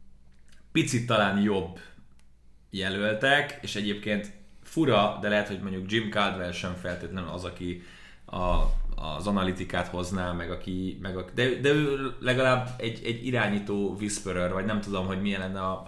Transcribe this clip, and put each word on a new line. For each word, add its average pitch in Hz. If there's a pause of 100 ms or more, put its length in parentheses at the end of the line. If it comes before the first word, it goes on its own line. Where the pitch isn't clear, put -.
(720)
picit 123
talán 101
jobb 95 (880)
jelöltek, 107
és -
egyébként 104 (320)
fura, 107
de 101
lehet, 104
hogy 98
mondjuk 95
Jim 110
Caldwell 95
sem 90
feltétlenül 87
az, 90
aki 90 (420)
a, - (800)
az 85
analitikát 92
hozná, 90
meg 85
aki, 92
meg 92
a, - (100)
de, 123 (100)
de 135
ő 139
legalább 127
egy, 117
egy 117
irányító 101
whisperer, 92
vagy 95
nem 104
tudom, 95
hogy 95
milyen 101
lenne 95
a, 95